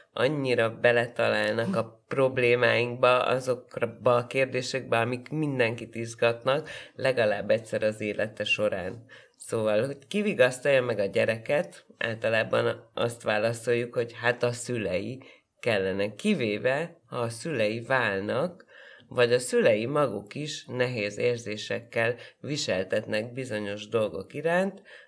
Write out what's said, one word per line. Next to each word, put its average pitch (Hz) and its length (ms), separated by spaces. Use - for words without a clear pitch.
Annyira 123 680
beletalálnak 113 960
a - 320
problémáinkba, 123 1200
azokba 123 920
a 120 120
kérdésekbe, 127 720
amik 123 300
mindenkit 127 680
izgatnak, 117 760
legalább 107 540
egyszer 110 340
az 107 180
élete 104 420
során. 101 600
Szóval, 110 480
hogy 143 220
kivigasztalja 135 760
meg 113 160
a 101 60
gyereket, 120 800
általában 113 960
azt 117 300
válaszoljuk, 117 680
hogy 120 200
hát 120 300
a 120 80
szülei 110 720
kellene, 101 560
kivéve, 135 920
ha 123 100
a 117 120
szülei 117 520
válnak, 117 840
vagy 120 200
a 123 60
szülei 123 460
maguk 117 500
is 147 320
nehéz 123 500
érzésekkel 117 1000
viseltetnek 107 920
bizonyos 107 540
dolgok 104 460
iránt, 175 480